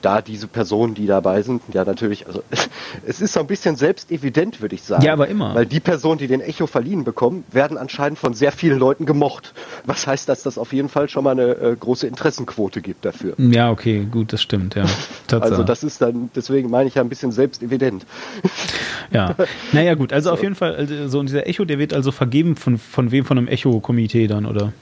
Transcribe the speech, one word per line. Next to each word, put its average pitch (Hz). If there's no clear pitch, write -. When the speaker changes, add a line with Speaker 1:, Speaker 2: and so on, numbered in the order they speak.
Speaker 1:
da 104
diese 107
Personen, 110
die 104
dabei 95
sind, 120
ja 92
natürlich, 101
also 92
<laughs> -
es 123
ist 196
so 180
ein 151
bisschen 165
selbstevident, 147
würde 107
ich 92
sagen. 123
Speaker 2:
Ja, 156
aber 143
immer. 175
Speaker 1:
Weil 117
die 147
Personen, 160
die 135
den 131
Echo 160
verliehen 151
bekommen, 131
werden 143
anscheinend 143
von 127
sehr 131
vielen 143
Leuten 135
gemocht. 147
Was -
heißt, 135
dass 139
das 127
auf 117
jeden 139
Fall 143
schon 139
mal 135
eine, 127
äh, 120
große 123
Interessenquote 113
gibt 92
dafür. 95
Speaker 2:
Ja, 120
okay, 104
gut, 113
das 107
stimmt, 98
ja. 101
Speaker 1:
<laughs> -
Speaker 2:
Tatsache. 113
Speaker 1:
Also 92
das 117
ist 147
dann, 120
deswegen 131
meine 131
ich 120
ja 135
ein 120
bisschen 123
selbstevident. 120
<laughs> -
Speaker 2:
Ja. 95
Naja, 160
gut, 131
also 151
Speaker 1:
So. 170
Speaker 2:
auf 160
jeden 196
Fall, 165
also 147
so 135
dieser 139
Echo, 175
der 147
wird 151
also 139
vergeben 143
von, 123
von 120
wem? 135
Von 139
einem 123
Echo-Komitee 117
dann, 104
oder? 107